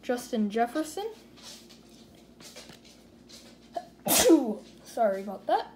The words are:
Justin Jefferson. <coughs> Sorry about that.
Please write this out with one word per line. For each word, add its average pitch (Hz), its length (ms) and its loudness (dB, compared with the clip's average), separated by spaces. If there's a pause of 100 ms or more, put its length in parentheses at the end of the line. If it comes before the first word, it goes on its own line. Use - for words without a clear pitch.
Justin 247 480 -2
Jefferson. 302 600 -4 (3000)
<coughs> 254 520 6 (260)
Sorry 196 380 0
about 196 260 -10
that. 359 280 0